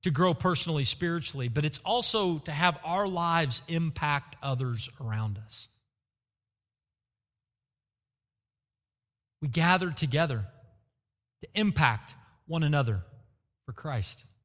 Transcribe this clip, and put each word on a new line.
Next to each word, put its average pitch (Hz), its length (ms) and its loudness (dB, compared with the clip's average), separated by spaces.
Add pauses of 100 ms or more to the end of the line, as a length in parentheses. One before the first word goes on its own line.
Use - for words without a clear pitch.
to 185 80 0
grow 170 220 4
personally, 160 500 0
spiritually, 151 640 -2
but 147 160 0
it's 151 140 -2
also 196 600 0
to 156 120 -10
have 160 320 2
our 185 240 0
lives 170 600 2
impact 156 760 -2
others 127 480 -4 (120)
around 107 440 -4
us. - 220 -12 (3750)
We 151 60 -4
gather 170 440 4
together 139 540 0 (960)
to - 120 -16
impact 156 640 2 (320)
one 160 160 0
another 131 380 2 (640)
for - 80 -12
Christ - 500 -6 (220)